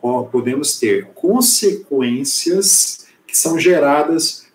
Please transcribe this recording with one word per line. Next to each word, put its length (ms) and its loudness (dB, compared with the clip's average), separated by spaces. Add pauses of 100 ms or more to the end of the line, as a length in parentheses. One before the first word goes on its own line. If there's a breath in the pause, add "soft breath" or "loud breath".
ó, 220 -2
podemos 540 -2
ter 360 0
consequências 1900 0 (200 soft breath)
que 80 -8
são 240 0
geradas 840 2 (100)